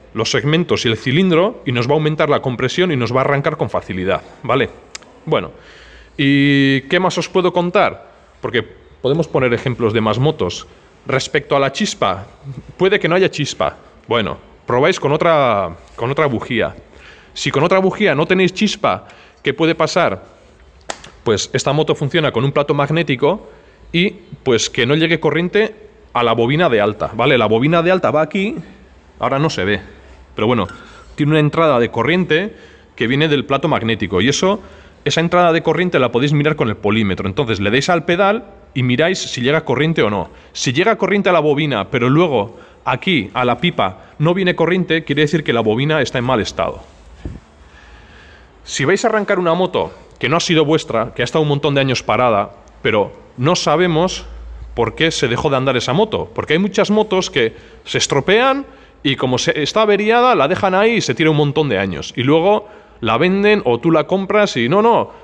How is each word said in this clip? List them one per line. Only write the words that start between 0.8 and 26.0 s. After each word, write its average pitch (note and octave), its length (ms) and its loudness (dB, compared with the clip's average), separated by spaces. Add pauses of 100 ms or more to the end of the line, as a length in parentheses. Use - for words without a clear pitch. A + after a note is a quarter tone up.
y A#2 40 0
el A2 80 0
cilindro F3+ 680 0
y C3+ 60 -2
nos A#2+ 160 -2
va C#3+ 40 0
a D3 40 2
aumentar D#3 340 0
la C3 120 2
compresión C3 500 -2
y C#3+ 40 -2
nos A#2 180 -2
va C3 80 2
a - 20 2
arrancar C#3 340 0
con C#3+ 120 -4
facilidad, F#2 520 -4 (200)
¿vale? B2 280 0 (560)
Bueno, A2 260 -2 (680)
¿y C#3 640 2
qué F3+ 180 0
más F3+ 200 0
os D#3+ 100 -4
puedo F3+ 240 0
contar? F3 580 0 (300)
Porque A#2 220 -2 (380)
podemos D3+ 260 0
poner B2+ 260 0
ejemplos A2+ 400 0
de A2+ 80 2
más G#2+ 160 0
motos. C3 480 -2 (400)
Respecto C#3+ 500 -2
a C#3 40 2
la C3+ 120 0
chispa, G2+ 540 -4 (520)
puede F#3+ 220 2
que F3 80 0
no E3 80 0
haya F#3 140 2
chispa. - 480 -4 (300)
Bueno, A2 320 -2 (260)
probáis C#3+ 340 2
con C#3+ 120 0
otra, B2+ 640 0 (200)
con A#2 140 -4
otra D3 160 0
bujía. A2+ 500 -2 (580)
Si - 180 -6
con C#3 120 2
otra F#3 140 2
bujía F#3+ 380 2
no D#3 100 0
tenéis F#3 300 2
chispa, A#2+ 520 -2 (360)
¿qué C#3 100 0
puede D#3+ 220 0
pasar? D#3 480 0 (1000)
Pues - 300 0
esta C3+ 200 -2
moto D3+ 200 0
funciona D3 380 -2
con A2+ 120 0
un C#3 80 0
plato D3 220 0
magnético D3 800 -2 (400)
y, F3 180 0 (320)
pues, A#2 300 0
que A#2+ 160 0
no D3 80 2
llegue D#3+ 240 0
corriente F3 560 0 (380)